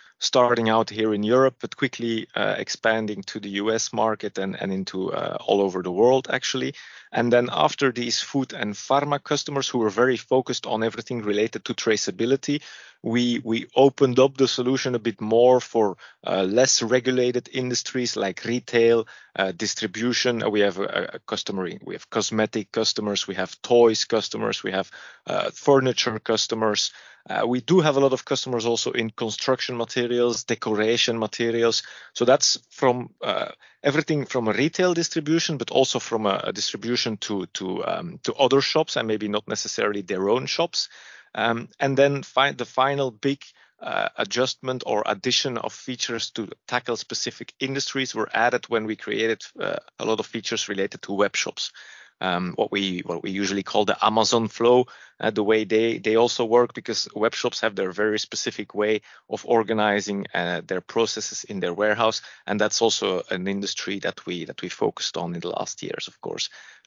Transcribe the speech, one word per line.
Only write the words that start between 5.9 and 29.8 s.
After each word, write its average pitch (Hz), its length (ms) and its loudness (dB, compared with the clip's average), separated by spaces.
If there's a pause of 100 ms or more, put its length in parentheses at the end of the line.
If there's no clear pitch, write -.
world, 123 400 4
actually. 131 420 -2 (380)
And 120 200 2
then 123 200 4
after 151 400 2
these 120 280 -4
food - 320 -4
and 107 220 -6
pharma 143 500 0
customers 143 440 -2
who 135 100 -4
were 110 140 2
very 120 260 4
focused - 480 -2
on 113 180 -2
everything 117 380 -4
related 104 440 -2
to 113 100 -4
traceability, 113 880 0 (400)
we, 120 400 0
we 113 320 -2
opened 131 420 6
up 135 200 6
the 131 100 6
solution 127 480 0
a 117 40 0
bit 110 220 -4
more 120 400 6
for, 104 360 2 (280)
uh, 90 160 0
less 110 400 4
regulated 123 720 0
industries 123 640 -4
like 98 260 -4
retail, 117 640 2 (280)
uh, 95 160 0
distribution. 110 880 -2
Uh, 104 80 0
we 104 120 2
have 95 180 2
a, 95 340 -4
a 92 60 -12
customer 98 480 -6
in, 87 180 -10
we 95 80 -10
have - 160 -14
cosmetic 110 600 -2
customers, 107 560 -2
we 95 80 -8
have 92 260 -8
toys 117 440 6
customers, 110 580 -2
we 104 80 -4
have, 95 180 -2 (380)
uh, - 240 -2
furniture 131 640 2
customers. 110 760 0 (380)
Uh, 104 160 0
we 123 140 0
do 175 220 4
have 147 160 4
a - 20 4
lot 135 140 6
of 127 100 -4
customers 123 420 -2
also 117 260 0
in 113 180 -2
construction 120 640 -4
materials, 120 720 0